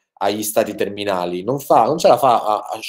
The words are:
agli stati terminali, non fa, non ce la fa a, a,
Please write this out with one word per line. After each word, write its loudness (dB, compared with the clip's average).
agli -2
stati 0
terminali, -4
non -4
fa, 4
non 0
ce 2
la 6
fa 2
a, -2
a, -10